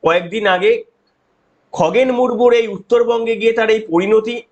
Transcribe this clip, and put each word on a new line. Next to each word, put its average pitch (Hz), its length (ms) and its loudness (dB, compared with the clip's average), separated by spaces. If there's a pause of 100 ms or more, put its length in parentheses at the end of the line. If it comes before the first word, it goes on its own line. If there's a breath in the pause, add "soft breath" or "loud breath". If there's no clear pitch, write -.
কয়েকদিন 180 440 -2
আগে 190 360 0 (880)
খগেন 214 400 0
মুর্মুর 240 420 2
এই 226 140 2
উত্তরবঙ্গে 226 680 -2
গিয়ে 220 160 0
তার 226 180 -2
এই 220 100 2
পরিণতি 214 600 -2 (100)